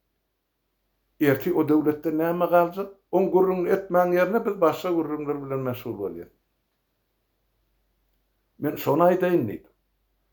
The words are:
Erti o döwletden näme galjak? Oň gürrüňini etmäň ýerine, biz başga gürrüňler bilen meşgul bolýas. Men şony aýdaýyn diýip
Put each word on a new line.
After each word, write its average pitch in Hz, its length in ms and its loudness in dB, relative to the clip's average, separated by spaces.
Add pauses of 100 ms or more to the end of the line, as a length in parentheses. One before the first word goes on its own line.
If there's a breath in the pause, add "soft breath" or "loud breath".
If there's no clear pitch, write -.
(1200)
Erti 147 320 2
o 156 160 0
döwletden 151 500 0
näme 170 280 0
galjak? 175 440 0 (220)
Oň 180 200 2
gürrüňini 185 440 2
etmäň 180 400 0
ýerine, 180 300 0
biz 202 140 -4
başga 165 300 2
gürrüňler 151 520 -4
bilen 135 260 -6
meşgul 117 300 -8
bolýas. 87 300 -8 (2250)
Men 147 180 -4
şony 143 260 0
aýdaýyn 180 460 2
diýip - 180 -10 (680)